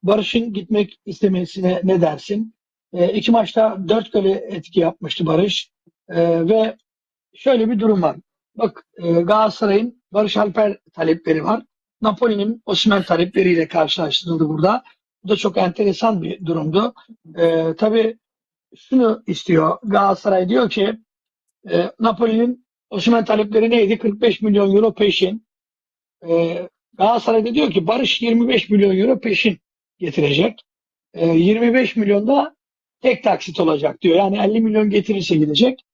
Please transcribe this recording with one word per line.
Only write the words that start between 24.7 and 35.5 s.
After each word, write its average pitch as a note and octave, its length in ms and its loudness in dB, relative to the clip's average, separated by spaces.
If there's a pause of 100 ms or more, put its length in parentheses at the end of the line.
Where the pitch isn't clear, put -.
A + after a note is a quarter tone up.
euro G#3+ 180 2
peşin. G#3 520 -2 (840)
E, E3+ 400 -2 (260)
Galatasaray A3 520 0
da A#3+ 80 -4
diyor C#4+ 160 0
ki E3 160 -2
Barış A#3 360 -2
yirmi A#3 260 2
beş A#3 220 -2
milyon G3 260 4
euro A#3+ 240 0
peşin G3+ 400 -2 (400)
getirecek. D#3+ 600 -2 (520)
E, E3 140 0
yirmi G#3+ 460 2
beş B3+ 220 0
milyon G3+ 300 0
da C#4 300 0 (440)
tek B3 240 -2
taksit F#3 360 -2
olacak D#3 400 0
diyor. E3+ 160 4
Yani G3 220 2
elli G#3 220 0
milyon G#3+ 300 2
getirirse G3 460 0
gidecek. D#3 580 0